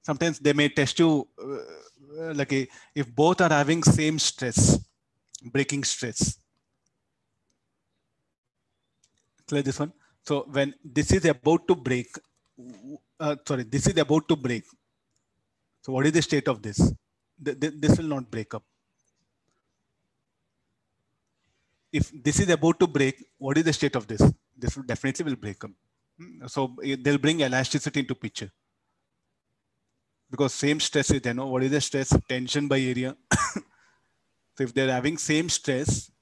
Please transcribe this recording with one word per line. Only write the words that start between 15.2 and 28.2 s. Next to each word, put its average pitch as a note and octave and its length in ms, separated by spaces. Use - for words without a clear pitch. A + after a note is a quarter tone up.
So C3+ 100
what C3 140
is D#3 60
the D#3+ 100
state C#3+ 260
of A2+ 140
this? G#2 160
Th-, C#3+ 140
th-, D3+ 180
this D3+ 220
will E3 80
not C3+ 240
break A2+ 240
up. G#2+ 100
If - 180
this D3 180
is G3 80
about E3 320
to F#3 60
break, C#3 380
what C#3 200
is D#3+ 60
the D#3+ 80
state C#3 240
of A2 100
this? A2 160
This - 200
will C4+ 80
definitely C3+ 400
will C#3 120
break - 280
up. G#2+ 60
Hmm, E3+ 280
so, B2+ 380
eh, C#3 160
they'll C#3+ 180
bring D#3 220
elasticity C3 600
into B2+ 140
picture. G#2+ 360